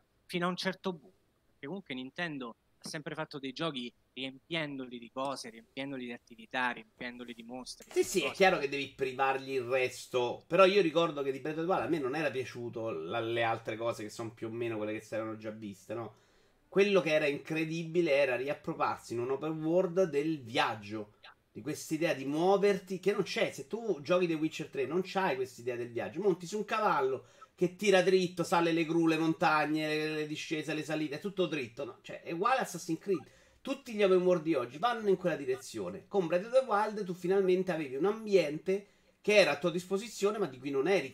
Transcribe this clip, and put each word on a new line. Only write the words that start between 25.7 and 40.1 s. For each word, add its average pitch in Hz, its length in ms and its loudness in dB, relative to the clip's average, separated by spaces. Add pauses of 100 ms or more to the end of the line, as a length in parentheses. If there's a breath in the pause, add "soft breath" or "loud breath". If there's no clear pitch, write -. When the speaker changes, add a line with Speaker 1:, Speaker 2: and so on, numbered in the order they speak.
Speaker 2:
del 120 160 -6
viaggio, 117 280 -4
monti 180 280 2
su 208 100 -4
un 208 80 -2
cavallo 147 600 0 (260 loud breath)
che 180 220 0
tira 190 260 6
dritto, 180 420 4
sale 170 280 4
le 165 140 2
gru, 165 200 2
le 160 140 4
montagne, 156 680 2
le, 156 280 0
le 151 120 -2
discese, 151 460 -4
le 151 80 -2
salite, 151 360 -4
è - 20 -8
tutto 185 260 0
dritto, 143 400 -4
no? - 160 -14
Cioè, - 220 -12
è 139 80 -8
uguale 214 260 2
a 240 60 2
Assassin's 165 360 -6
Creed. 185 220 0 (400 soft breath)
Tutti 262 320 -6
gli 208 80 2
open 185 220 6
world 180 180 4
di 156 140 2
oggi 127 240 -4
vanno 226 300 0
in 190 60 6
quella 175 200 0
direzione. 131 720 -6
Con 190 180 2
Breath 175 200 2
of 247 140 6
the 262 60 0
Wild 214 400 0
tu 180 80 -6
finalmente 185 580 2
avevi 143 260 -4
un 147 80 0
ambiente 196 800 2 (340 soft breath)
che 208 140 4
era 175 160 8
a 143 80 -2
tua 175 100 2
disposizione, 196 680 -2